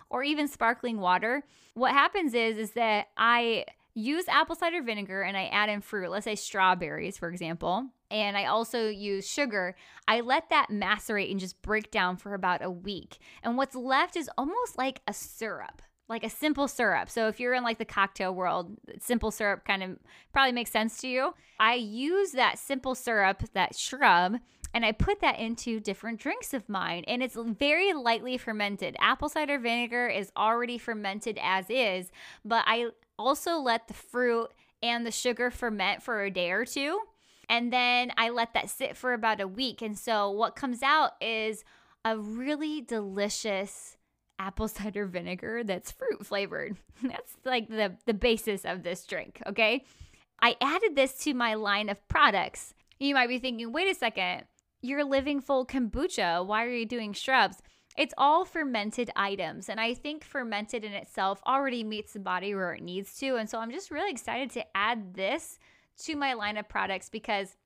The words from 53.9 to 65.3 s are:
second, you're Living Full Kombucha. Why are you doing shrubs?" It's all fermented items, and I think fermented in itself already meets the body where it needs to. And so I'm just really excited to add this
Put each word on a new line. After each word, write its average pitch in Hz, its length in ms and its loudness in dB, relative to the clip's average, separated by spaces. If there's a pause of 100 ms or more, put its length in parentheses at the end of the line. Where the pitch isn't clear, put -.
second, 185 480 -2 (380)
you're 277 220 0
Living 277 380 2
Full 262 240 0
Kombucha. 220 800 0
Why 214 200 0
are 247 60 -4
you 240 140 -2
doing 220 280 -6
shrubs?" 214 500 2 (340)
It's - 200 0
all 311 280 6
fermented 240 680 -2
items, 196 540 -2
and 208 100 -6
I 233 160 0
think 294 280 -10
fermented 220 600 -4
in 214 100 -10
itself 196 540 -2
already 262 360 2
meets 214 300 -8
the 220 60 -10
body 185 340 -2
where 185 200 -2
it - 100 -10
needs 180 360 -8
to. 262 180 0
And 214 120 -4
so 233 100 -6
I'm 226 120 -8
just 349 180 -10
really 381 220 -4
excited 254 400 -6
to - 260 -10
add 202 380 -2
this 202 420 -4 (460)